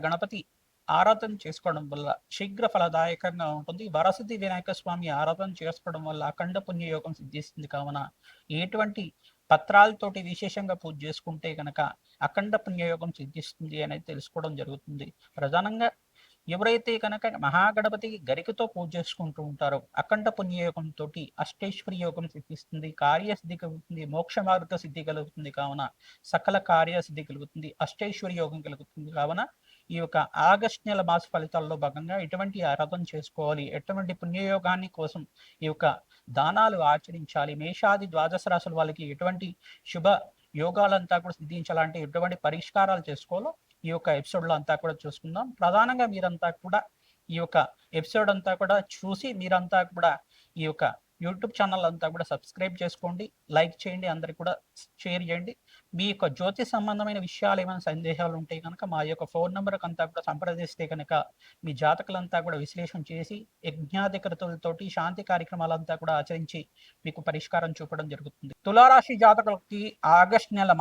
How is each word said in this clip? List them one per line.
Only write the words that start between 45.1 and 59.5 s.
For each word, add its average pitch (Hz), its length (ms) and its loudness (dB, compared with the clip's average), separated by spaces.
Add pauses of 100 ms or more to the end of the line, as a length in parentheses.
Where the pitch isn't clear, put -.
ప్రధానంగా 240 540 4
మీరంతా 180 340 -2 (160)
కూడా 190 160 2 (480)
ఈ 165 120 -6
యొక్క 170 160 -4 (420)
ఎపిసోడ్ 202 360 2
అంతా 190 260 -2
కూడా 196 160 4 (220)
చూసి 196 320 -6 (100)
మీరంతా 185 400 2 (140)
కూడా 170 200 4 (420)
ఈ 160 120 -4
యొక్క 156 160 0 (400)
YouTube 185 320 -4
ఛానల్ 185 320 2
అంతా 165 260 -2
కూడా 170 160 -6
సబ్స్క్రైబ్ 180 500 -6
చేసుకోండి, 175 460 -6 (300)
లైక్ 170 260 4
చేయండి, 185 320 -6
అందరికి 160 260 -8
కూడా 175 120 0 (500)
షేర్ 180 260 -4
చేయండి. 175 240 -4 (400)
మీ 180 160 -2
యొక్క 196 180 0 (120)
జ్యోతిష 196 360 -2
సంబంధమైన 208 520 -2
విషయాలు 196 380 2
ఏమైనా 180 220 -6
సందేహాలు 165 540 -2
ఉంటే 160 240 -8
కనుక 170 280 -10
మా 156 80 0 (100)
యొక్క 160 240 -6
ఫోన్ 175 220 0